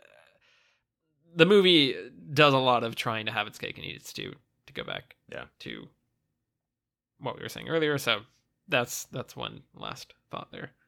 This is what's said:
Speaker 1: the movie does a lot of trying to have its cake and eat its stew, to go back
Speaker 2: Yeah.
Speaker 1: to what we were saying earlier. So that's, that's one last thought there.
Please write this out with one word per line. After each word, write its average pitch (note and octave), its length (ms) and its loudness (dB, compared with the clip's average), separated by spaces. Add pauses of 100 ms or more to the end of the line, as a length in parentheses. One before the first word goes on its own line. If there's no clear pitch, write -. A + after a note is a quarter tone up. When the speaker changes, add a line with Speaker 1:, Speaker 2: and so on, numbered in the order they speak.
(1400)
Speaker 1:
the E3 100 8
movie F3+ 500 6 (380)
does C#3+ 200 8
a C3+ 60 6
lot B2 240 4
of A2+ 120 -4
trying A2 300 -4
to A2 60 -6
have G#2+ 160 -4
its A2+ 100 -16
cake - 200 -10
and E2 80 -14
eat F2 100 -10
its - 140 -18
stew, - 240 -10 (340)
to - 60 -20
go - 100 -10
back - 320 -12 (160)
Speaker 2:
Yeah. B1 140 -12 (140)
Speaker 1:
to A1+ 280 -14 (1300)
what B2 160 -8
we - 80 -12
were A2+ 60 -8
saying - 200 -12
earlier. D3+ 280 0
So A2+ 240 -2 (460)
that's, B2 380 -2
that's - 300 -10
one - 280 -10 (120)
last - 380 -14 (180)
thought - 200 -12
there. - 200 -14 (160)